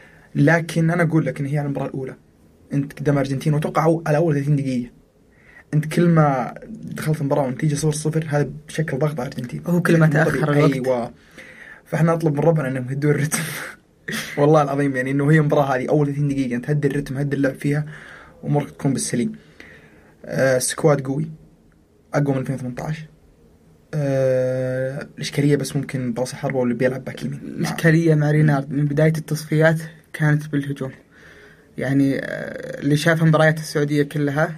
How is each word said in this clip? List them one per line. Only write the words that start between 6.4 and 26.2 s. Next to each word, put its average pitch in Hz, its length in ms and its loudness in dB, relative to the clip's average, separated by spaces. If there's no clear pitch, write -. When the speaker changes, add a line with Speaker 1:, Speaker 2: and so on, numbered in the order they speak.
Speaker 1:
دخلت - 520 -6
المباراة 143 220 0
ونتيجة 139 320 -2
صفر 156 160 0
صفر، 156 380 -2
هذا 143 200 0
بشكل 156 300 -4
ضغط 147 220 -2
على 131 100 -6
الأرجنتين. 147 360 -10
Speaker 2:
هو 175 160 0
كل 170 160 4
ما 160 80 6
Speaker 1:
بشكل 147 180 4
Speaker 2:
تأخر 147 220 0
Speaker 1:
طبيعي. 143 200 4
Speaker 2:
الوقت. 139 80 4
Speaker 1:
أيوة. 123 400 -2
فإحنا 165 280 2
نطلب 165 200 0
من 143 60 -2
ربنا 151 280 2
إنهم 131 220 -4
يهدوا 139 220 2
الرتم. - 280 0
<laughs> - 340 -8
والله 151 240 6
العظيم، 139 340 0
يعني 131 160 0
إنه 139 200 2
هي 160 80 8
المباراة 147 360 4
هذه 131 140 -2
أول 147 160 4
ثلاثين 143 220 -2
دقيقة، 135 280 -2
أنت 123 140 -4
هدي 151 180 2
الرتم، 139 300 -4
هدي 143 180 -2
اللعب 135 200 0
فيها، 147 300 -2
وأمورك 143 260 -2
تكون - 240 -2
بالسليم. 113 380 -4
آه، 131 340 2
سكواد 143 420 2
قوي، 139 300 -6
أقوى 139 220 0
من 131 60 -4
ألفين 131 140 -6
وثمنتاش. 127 500 -8
آه، 131 1200 -2
الإشكالية 147 400 0
بس - 200 -2
ممكن 127 380 -4
براس 123 180 -4